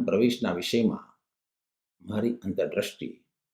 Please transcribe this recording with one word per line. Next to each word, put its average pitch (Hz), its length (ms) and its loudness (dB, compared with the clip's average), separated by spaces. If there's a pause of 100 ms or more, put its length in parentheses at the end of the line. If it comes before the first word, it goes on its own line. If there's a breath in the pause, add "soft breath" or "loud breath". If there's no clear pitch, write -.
પ્રવેશના 107 500 2
વિષયમાં 107 500 0 (960)
મારી 107 320 -2 (100)
અંતર્દૃષ્ટિ - 640 -2 (460)